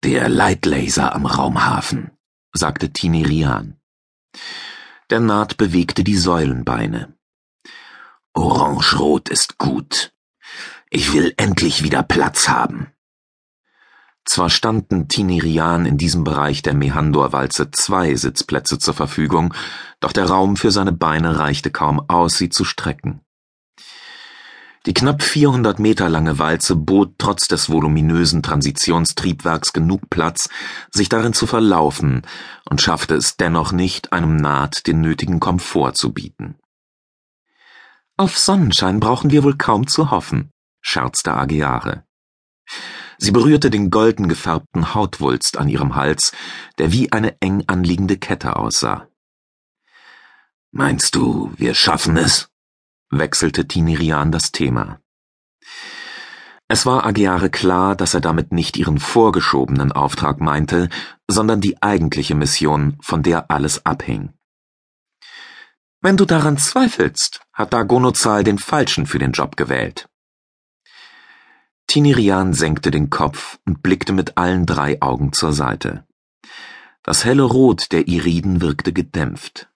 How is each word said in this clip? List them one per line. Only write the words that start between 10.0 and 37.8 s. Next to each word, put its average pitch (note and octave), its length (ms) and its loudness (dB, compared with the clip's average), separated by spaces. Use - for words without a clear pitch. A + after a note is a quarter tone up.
Ich C#2+ 220 -2
will D#2+ 240 2
endlich F2 460 0
wieder C#2+ 200 0
Platz - 460 0
haben.“ - 440 -4
Zwar F2 260 0
standen G#2 560 0
Tinirian E2+ 800 0
in C#2+ 120 2
diesem D#2+ 260 0
Bereich D2 380 0
der C#2+ 120 0
Mehandor-Walze C#2+ 960 0
zwei F2 460 0
Sitzplätze - 640 -4
zur D#2+ 140 -2
Verfügung, D#2+ 600 -2
doch - 100 -2
der F#2+ 160 0
Raum F#2+ 300 2
für G#2 160 2
seine G2 180 0
Beine D#2+ 480 0
reichte D2 320 -2
kaum D2 380 0
aus, F2 280 2
sie F2+ 120 0
zu F2 160 -2
strecken. - 560 -6
Die F2+ 100 -2
knapp C#3+ 260 2
vierhundert B2+ 600 2
Meter G#2 280 4
lange D#2+ 300 2
Walze D#2+ 380 0
bot F#2 420 2
trotz - 300 -2
des E2+ 220 -2
voluminösen D#2+ 720 2
Transitionstriebwerks D#2+ 1300 -2
genug F2 380 -2
Platz, E2 380 -2
sich G#2 160 0
darin A2+ 240 0
zu A2 160 -2
verlaufen, D#2+ 760 2
und D2 100 0
schaffte D#2 360 0
es - 200 -2
dennoch E2 360 0
nicht, F2+ 400 -2
einem E2 240 2
Naht D2 500 0
den D#2+ 140 2
nötigen D#2+ 400 0
Komfort F2 540 0
zu A#1 180 -2
bieten. - 480 -14